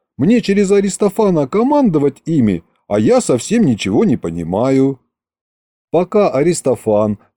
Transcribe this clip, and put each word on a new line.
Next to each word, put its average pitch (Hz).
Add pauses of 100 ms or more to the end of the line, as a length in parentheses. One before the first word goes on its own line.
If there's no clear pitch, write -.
(160)
Мне 208
через 196
Аристофана 196
командовать 196
ими, 113 (220)
а 104
я 208
совсем 185
ничего 120
не 151
понимаю". 117 (920)
Пока 180
Аристофан 113 (180)